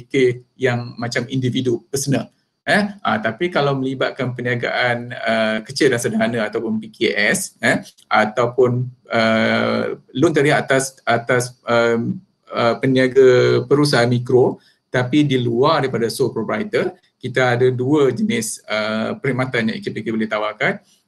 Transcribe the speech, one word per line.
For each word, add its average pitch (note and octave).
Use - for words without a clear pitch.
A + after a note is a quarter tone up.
K -
yang A#2+
macam B2
individu B2+
personal. B2
Eh, G3+
ah, G#2+
tapi A2+
kalau C#3+
melibatkan C3
perniagaan, B2
uh, A2
kecil C#3
dan A#2+
sederhana A2+
ataupun A2
P A2
K -
S, G#2+
eh, C3
ataupun, A#2+
uh, A2+
loan D3+
tadi C#3+
atas, -
atas, A#2+
um, A#2
uh, A2+
peniaga B2+
perusahaan C#3+
mikro, B2
tapi B2+
di B2+
luar C3+
daripada A#2
sole B2
proprietor, G#2+
kita B2
ada B2+
dua C3
jenis, A#2
uh, A2
perkhidmatan B2
yang -
A G2+
K -
P -
K -
boleh A2
tawarkan. G#2+